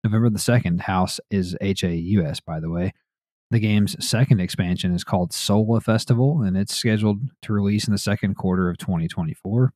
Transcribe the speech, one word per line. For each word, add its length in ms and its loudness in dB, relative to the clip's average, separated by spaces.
November 260 4
the 100 0
second. 420 2
House 380 -2
is 300 -2
H 240 -2
A 100 -2
U 300 0
S, 160 -6
by 220 -8
the 80 -6
way. 240 -4
The 80 2
game's 380 2
second 320 4
expansion 540 -2
is 100 -2
called 300 -2
Sola 480 2
Festival, 640 2
and 120 0
it's 180 -2
scheduled 460 0
to 100 -8
release 360 0
in 40 0
the 60 2
second 380 -2
quarter 340 0
of 80 -4
twenty 320 -2
twenty-four. 680 -2